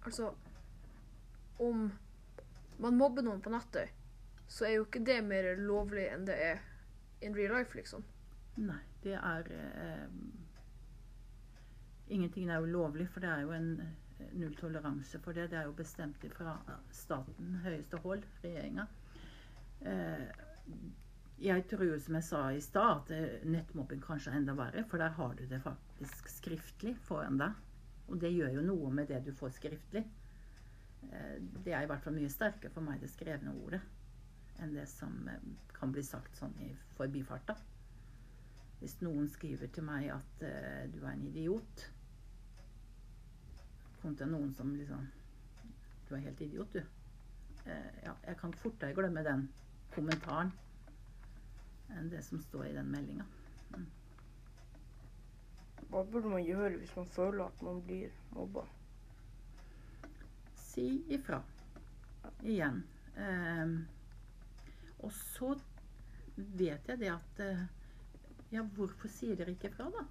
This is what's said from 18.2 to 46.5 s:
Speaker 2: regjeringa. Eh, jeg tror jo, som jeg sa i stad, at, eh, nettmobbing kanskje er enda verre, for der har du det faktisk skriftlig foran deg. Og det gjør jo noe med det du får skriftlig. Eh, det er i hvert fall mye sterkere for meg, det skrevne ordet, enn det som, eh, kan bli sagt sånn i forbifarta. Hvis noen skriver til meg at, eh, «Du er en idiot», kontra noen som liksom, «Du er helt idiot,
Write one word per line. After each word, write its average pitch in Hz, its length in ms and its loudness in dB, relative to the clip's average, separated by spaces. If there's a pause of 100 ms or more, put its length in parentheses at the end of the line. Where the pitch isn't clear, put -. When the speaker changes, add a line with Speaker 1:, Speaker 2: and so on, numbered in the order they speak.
Speaker 2:
regjeringa. 170 440 -2 (920)
Eh, 165 460 0 (1120)
jeg 185 280 8
tror 190 200 4
jo, 151 120 6
som 160 160 2
jeg 165 120 4
sa 143 240 4
i 139 120 4
stad, 196 340 10
at, 139 140 -4
eh, 156 360 2
nettmobbing 160 560 2
kanskje 147 280 0
er 143 80 6
enda 139 160 6
verre, 139 320 2
for 175 100 2
der 165 120 6
har 151 260 0
du 127 120 -4
det 131 160 0
faktisk - 640 -6
skriftlig 202 680 -2
foran 151 420 2
deg. 175 260 2 (440)
Og 185 100 2
det 170 140 6
gjør 143 240 6
jo 151 80 6
noe 170 260 6
med 143 160 6
det 131 180 2
du 143 120 -2
får 135 180 -2
skriftlig. 175 480 0 (1080)
Eh, - 240 -4 (260)
det 175 100 2
er 143 120 4
i 151 40 -2
hvert 139 140 0
fall 156 140 2
mye 143 160 4
sterkere - 400 2
for 165 120 0
meg, 139 140 0
det 135 140 -6
skrevne 143 400 -2 (100)
ordet, 180 160 0 (800)
enn 156 160 0
det 143 140 -2
som, - 240 -6 (160)
eh, - 100 -6 (340)
kan 131 200 2
bli 139 100 2
sagt - 320 -6
sånn 143 240 -4
i 123 140 -4 (240)
forbifarta. 135 580 0 (1300)
Hvis - 200 -4
noen 147 280 4
skriver 139 420 -4
til 165 120 -4
meg 147 260 0
at, 135 340 -6
eh, 139 440 -2
«Du 147 180 -4
er 135 60 0
en 139 160 -2
idiot», 160 580 0 (2250)
kontra 143 240 0
noen 143 280 4
som 135 220 0
liksom, 139 320 -2 (1000)
«Du 143 80 -4
er 139 100 0
helt 135 160 -4
idiot, 156 320 -2